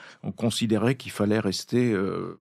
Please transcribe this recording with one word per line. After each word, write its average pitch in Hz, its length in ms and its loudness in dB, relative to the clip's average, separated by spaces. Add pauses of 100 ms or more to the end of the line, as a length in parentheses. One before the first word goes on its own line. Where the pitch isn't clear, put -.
(220)
on 104 80 -6
considérait 113 640 0
qu'il - 160 -12
fallait 104 280 2
rester, 117 520 0
euh, 92 480 -2